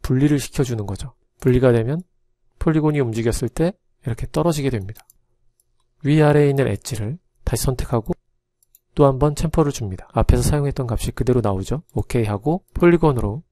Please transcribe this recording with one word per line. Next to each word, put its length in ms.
분리를 360
시켜주는 480
거죠. 280
분리가 320
되면 300
폴리곤이 420
움직였을 480
때 240
이렇게 240
떨어지게 400
됩니다. 360
위아래에 440
있는 200
엣지를 500
다시 200
선택하고 480
또 120
한 120
번 160
챔퍼를 380
줍니다. 400
앞에서 300
사용했던 480
값이 220
그대로 280
나오죠. 420
오케이 300
하고 400
폴리곤으로 760